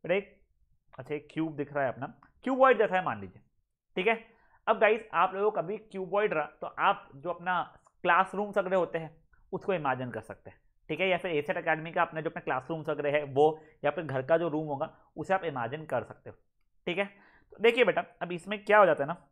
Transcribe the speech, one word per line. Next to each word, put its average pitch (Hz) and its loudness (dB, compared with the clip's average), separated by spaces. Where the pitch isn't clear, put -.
बेटा 175 0
एक, - -8
अच्छा 135 -10
एक 147 -10
क्यूब 160 -6
दिख 143 -8
रहा 143 -2
है 120 -2
अपना, 120 -10
क्यूबॉइड 254 4
जैसा 190 2
है 175 0
मान 113 -4
लीजिए, 95 -16
ठीक 185 -2
है। - -2
अब - 2
गाइस 220 4
आप 185 2
लोगों 208 2
को 208 -8
कभी 175 -4
क्यूबॉइड 190 -2
रहा 151 0
तो 170 -10
आप - -2
जो 143 -10
अपना 175 -4
क्लासरूम्स 185 2
वगैरह 185 0
होते 170 0
हैं 160 -8
उसको 190 -2
इमेजिन 131 -2
कर 110 -8
सकते - -16
हैं, - -20
ठीक 156 -4
है, 190 2
या 175 2
फिर 180 -6
एसेट 147 -2
एकेडमी 160 -2
का 175 0
अपना 160 -2
जो 160 -4
अपना 165 -12
क्लासरूम्स 151 -4
वगैरह 147 -2
है 151 0
वो, 147 4
या 143 4
फिर 165 -8
घर 131 -4
का 165 4
जो 170 0
रूम 156 -4
होगा 143 -6
उसे 175 -2
आप 185 -2
इमेजिन 135 -6
कर 117 -2
सकते - -18
हो, - -20
ठीक 180 -4
है। 196 0
तो - -20
देखिए 233 6
बेटा 175 2
अब 170 -8
इसमें 202 -8
क्या 208 8
हो 202 10
जाता 147 4
है 139 -2
ना 175 -6